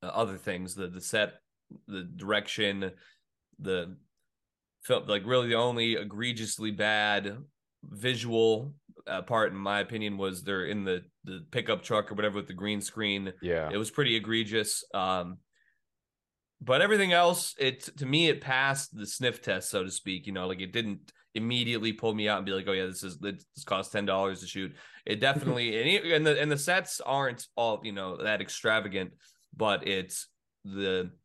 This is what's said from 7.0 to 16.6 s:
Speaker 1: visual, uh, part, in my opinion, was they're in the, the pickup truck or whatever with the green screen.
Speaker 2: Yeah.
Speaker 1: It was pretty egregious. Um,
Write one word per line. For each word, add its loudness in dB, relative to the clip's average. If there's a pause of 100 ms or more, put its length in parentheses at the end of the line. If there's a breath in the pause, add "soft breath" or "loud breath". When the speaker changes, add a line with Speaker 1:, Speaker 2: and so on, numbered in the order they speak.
Speaker 1:
visual, 2 (320)
uh, -2
part, 2
in -6
my 0
opinion, -4
was -2
they're -2
in -2
the, 0 (220)
the -12
pickup 0
truck 0
or -8
whatever 0
with -6
the -12
green -2
screen. -2
Speaker 2:
Yeah. 0
Speaker 1:
It 0
was -2
pretty 2
egregious. 0
Um, 0 (1200)